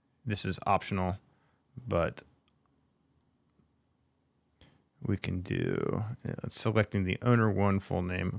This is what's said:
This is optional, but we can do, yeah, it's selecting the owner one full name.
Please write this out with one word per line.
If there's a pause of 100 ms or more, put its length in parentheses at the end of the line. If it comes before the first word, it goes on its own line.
(260)
This
is
optional, (680)
but (2750)
we
can
do, (180)
yeah, (100)
it's
selecting
the
owner
one
full
name.